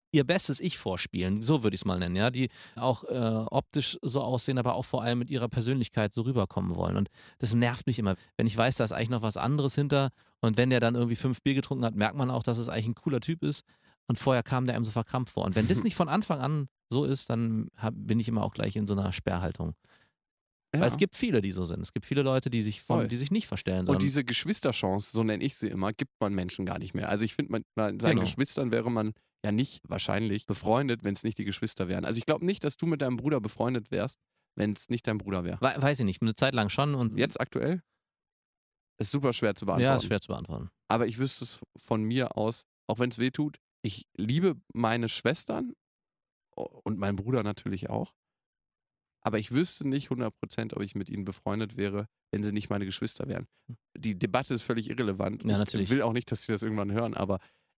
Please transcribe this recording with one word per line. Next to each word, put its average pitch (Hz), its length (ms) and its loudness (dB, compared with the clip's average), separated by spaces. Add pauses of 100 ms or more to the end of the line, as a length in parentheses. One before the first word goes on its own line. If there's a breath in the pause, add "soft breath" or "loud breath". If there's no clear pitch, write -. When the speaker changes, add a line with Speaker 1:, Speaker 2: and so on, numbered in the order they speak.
(120)
Speaker 1:
ihr 143 120 6
bestes 165 360 0
Ich - 180 -2
vorspielen, 92 640 -2
so 127 220 4
würde 101 100 2
ich's 92 100 -4
mal 92 140 0
nennen, 87 180 0
ja, 110 140 4
die 127 200 0 (260 loud breath)
auch, 123 280 0
äh, - 120 -4 (340)
optisch - 500 -2
so 127 220 -2
aussehen, 127 360 -2
aber 123 160 2
auch 127 100 -4
vor 123 180 -2
allem 120 160 2
mit 120 100 -4
ihrer 120 200 -2
Persönlichkeit 113 680 0
so 117 80 0
rüberkommen 95 540 0
wollen. 90 200 0
Und 101 120 2 (320 loud breath)
das 110 120 0
nervt 120 360 2
mich 120 100 0
immer, 98 160 2 (220 loud breath)
wenn 110 100 2
ich 107 100 -2
weiß, 117 200 4
da 120 80 2
ist 107 80 0
eigentlich 113 180 -2
noch 120 120 -2
was 110 140 0
anderes 139 380 0
hinter. 139 360 2 (300 soft breath)
Und 110 160 4
wenn 123 140 6
der 127 100 6
dann 117 140 4
irgendwie 120 220 2
fünf 127 260 -2
Bier 139 120 4
getrunken 135 300 0
hat, 110 120 0
merkt 104 200 2
man 131 140 0
auch, 123 140 -2
dass 117 140 0
es 117 100 -4
eigentlich 110 180 -2
ein 117 80 0
cooler 131 260 -2
Typ 165 220 -4
ist. 147 220 -2 (460 soft breath)
Und 117 80 2
vorher 127 240 4
kam 127 220 0
der 123 100 0
einem 117 120 0
so 110 40 -4
verkrampft 120 440 -2
vor. - 100 0
Und - 100 0
wenn 110 140 4
das 175 140 2
Speaker 2:
<laughs> - 20 2
Speaker 1:
nicht 214 100 0
von 165 140 2
Anfang 160 320 0
an 139 280 0 (220)
so 135 140 2
ist, 135 240 -2
dann 113 480 0
hab, 110 180 -2
bin 107 240 0
ich 113 100 -2
immer 113 160 0
auch - 100 -4
gleich 101 220 -2
in 107 100 0
so 101 80 0
einer 98 180 2
Sperrhaltung. 90 640 -2 (1000 soft breath)
Speaker 2:
Ja. 147 60 2
Speaker 1:
Weil 120 100 6
es 120 60 0
gibt 190 200 2
viele, 160 260 4
die 95 100 -2
so 92 140 -2
sind. 90 140 -4
Es 104 120 -8
gibt - 140 -6
viele 139 160 2
Leute, 131 260 2
die 117 140 2
sich 104 180 -2
von, - 200 2
Speaker 2:
Voll. 113 80 2
Speaker 1:
die 117 100 -2
sich 139 120 -4
nicht 208 160 2
verstellen, - 340 0
Speaker 2:
Und - 60 0
Speaker 1:
sondern 135 140 4
Speaker 2:
diese 139 240 2
Geschwisterchance, 120 880 0
so 113 120 2
nenn 107 180 0
ich 139 140 -2
sie 110 120 -2
immer, 95 240 -2
gibt - 280 -6
man 101 140 2
Menschen 90 300 -4
gar 92 140 -2
nicht - 160 -8
mehr. - 160 -2
Also 104 160 2
ich - 80 -6
find, - 160 -2
man, 110 120 -2 (120)
man, 104 260 -2
seinen 160 160 4
Speaker 1:
Genau. - 60 2
Speaker 2:
Geschwistern 127 500 -2
wäre 117 180 2
man 110 220 0 (320)
ja 104 80 0
nicht 120 360 0
wahrscheinlich 101 580 0
befreundet, 117 580 2
wenn's 101 200 0
nicht 110 140 -2
die 107 60 -4
Geschwister 98 440 -4
wären. 92 160 -2
Also 110 140 0
ich 117 80 -4
glaub 156 160 2
nicht, 180 220 0
dass 147 120 -4
du 165 100 -4
mit 160 160 2
deinem 127 140 0
Bruder 131 240 0
befreundet 113 500 -2
wärst, 101 280 -2 (380)
wenn's 104 320 -2
nicht 120 180 -2
dein 110 120 0
Bruder 98 260 -2
wär. 87 160 -4
Speaker 1:
Wei-, 131 200 2
weiß 139 200 2
ich 123 60 2
nicht. 95 160 -2
Eine 113 120 2
Zeit 135 200 2
lang 110 160 2
schon 143 240 0
und 117 240 -2
Speaker 2:
Jetzt 127 220 0
aktuell? 131 420 -2 (1160)
Ist 107 120 -6
super 139 200 2
schwer 107 220 2
zu - 100 -12
Speaker 1:
Ja, 98 100 -2
Speaker 2:
beantworten. 127 240 4
Speaker 1:
ist - 80 -2
schwer 104 140 0
zu - 80 -10
beantworten. - 420 -8 (180)
Speaker 2:
Aber 117 180 4
ich 110 120 -4
wüsste 131 260 -4
es - 160 -10 (160)
von 110 260 0
mir 120 340 0
aus, 110 280 -2 (240)
auch 113 100 -2
wenn's 123 200 0
weh 123 120 2
tut, 151 280 -4 (240)
ich - 240 -8 (100)
liebe 143 400 2 (180)
meine 117 340 2
Schwestern 240 640 -2 (840)
u-, - 60 -6
und - 360 -6
meinen 98 180 0
Bruder 113 280 0
natürlich 104 460 -4
auch. 107 220 -4 (1080)
Aber 110 180 0
ich 107 140 -4
wüsste 151 340 0
nicht 139 240 -2
hundert 120 300 -4
Prozent, - 340 -6
ob 101 80 -4
ich 101 120 -6
mit 101 140 -6
ihnen 101 160 -6
befreundet 101 520 -6
wäre, 101 300 -4 (260)
wenn 104 100 0
sie 104 100 0
nicht 104 180 -4
meine 101 160 -2
Geschwister - 420 -6
wären. - 180 -6 (220 soft breath)
Speaker 1:
Hm. 120 80 -14 (200)
Speaker 2:
Die 107 220 -4
Debatte 113 360 0
ist 113 80 -4
völlig 113 280 -2
irrelevant. 101 540 -2
Speaker 1:
Ja, 113 80 2
Speaker 2:
Ich 98 60 4
Speaker 1:
natürlich. 101 320 0
Speaker 2:
will 131 120 2
auch 113 100 0
nicht, 120 200 -4
dass 110 120 -2
sie - 80 -4
das 104 100 -2
irgendwann 107 300 -2
hören, 113 220 -2
aber 95 240 -2 (400 soft breath)